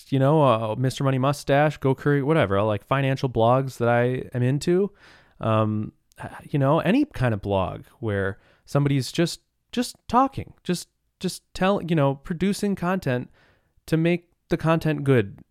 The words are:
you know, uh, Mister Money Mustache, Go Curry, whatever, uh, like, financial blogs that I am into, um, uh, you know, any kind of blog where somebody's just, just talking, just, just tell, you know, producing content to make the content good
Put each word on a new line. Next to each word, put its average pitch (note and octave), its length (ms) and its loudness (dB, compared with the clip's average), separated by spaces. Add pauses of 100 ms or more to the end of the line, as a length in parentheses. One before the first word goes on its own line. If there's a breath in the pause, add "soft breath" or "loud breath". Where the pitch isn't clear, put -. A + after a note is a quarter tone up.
you C#3 100 0
know, C#3+ 240 4
uh, A2+ 340 2
Mister B2+ 260 -2
Money C3+ 140 0
Mustache, C#3+ 600 0
Go C3+ 180 0
Curry, C#3+ 260 0
whatever, B2+ 380 2
uh, G2+ 40 2
like, G#2+ 220 -2
financial C3+ 440 0
blogs B2 500 2
that A#2 100 2
I B2 460 0
am B2 80 0
into, F3 480 0 (500 soft breath)
um, G#2+ 520 0 (280)
uh, - 60 -12 (200)
you D3 120 -2
know, C#3 220 2
any B3+ 240 2
kind B2 280 -2
of G2+ 80 -6
blog G2 440 -2 (140)
where G2 380 -2 (280 soft breath)
somebody's C#3+ 460 0
just, - 280 -2 (320)
just - 240 -4 (120)
talking, C4 460 0 (100)
just, - 240 -4 (320)
just - 220 -6 (140)
tell, F#3+ 260 0
you E3+ 140 -2
know, C#3 180 2
producing F#3+ 640 -2
content E3+ 560 -4 (560 soft breath)
to D#3+ 100 0
make E3+ 320 0 (200)
the E3+ 80 0
content D#3 460 0
good B2 360 2 (120)